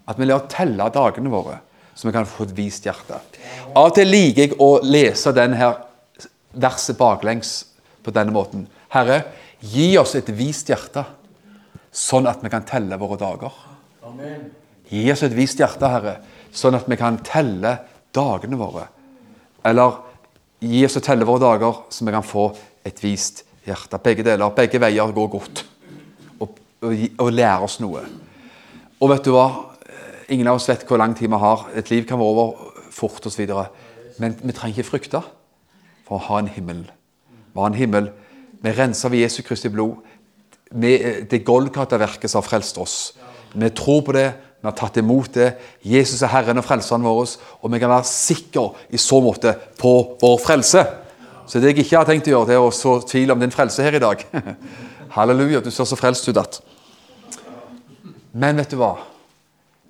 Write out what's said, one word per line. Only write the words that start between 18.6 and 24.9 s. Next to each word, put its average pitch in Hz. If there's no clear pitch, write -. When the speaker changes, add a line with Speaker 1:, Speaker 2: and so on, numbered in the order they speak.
Speaker 1:
Eller, 120
«Gi 120
oss 131
å 120
telle 117
våre 123
dager, 117
så -
vi 107
kan 107
få 104
et -
vist 101
hjerte.» 98
Begge 113
deler, 104
begge 123
veier 110